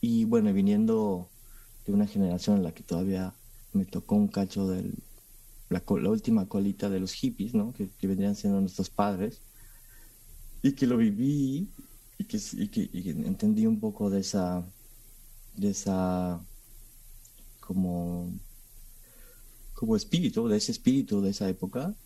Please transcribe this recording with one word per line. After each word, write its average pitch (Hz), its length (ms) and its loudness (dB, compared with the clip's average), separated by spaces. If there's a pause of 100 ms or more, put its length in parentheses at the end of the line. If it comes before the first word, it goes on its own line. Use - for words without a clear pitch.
Y 117 240 2
bueno, 110 300 4
viniendo 104 720 2 (580)
de 101 60 -2
una 101 140 4
generación 98 500 2
en 98 60 4
la 82 100 -2
que - 100 -16
todavía 92 520 -2 (400)
me 98 100 2
tocó - 300 -4
un 104 140 6
cacho 98 380 -2
del, 92 280 -2 (760)
la - 120 0
co-, - 180 0
la 185 100 0
última 208 400 2
colita 101 400 0
de 95 100 0
los 92 140 -4
hippies, 117 400 -4
¿no? 117 220 0
Que, 95 160 -6 (100)
que - 60 -2
vendrían 98 300 0
siendo 98 220 2
nuestros 95 300 0
padres, 101 540 -2 (1200)
y 139 100 4
que 139 140 0
lo 123 100 4
viví, 135 720 2 (480)
y - 80 -6
que - 140 -6
s-, - 200 -8
y 202 100 -2
que, - 220 -2
y - 120 -6
que - 80 -4
entendí - 560 2
un 226 120 2
poco 202 300 -2
de 98 120 2
esa, 90 460 -2 (920)
de 101 120 0
esa, 92 720 0 (1200)
como, 175 720 -2 (1400)
como 226 200 0
espíritu, 208 540 0
de 214 80 4
ese - 160 0
espíritu - 480 2
de 196 120 2
esa 196 180 -2
época 180 440 -4 (120)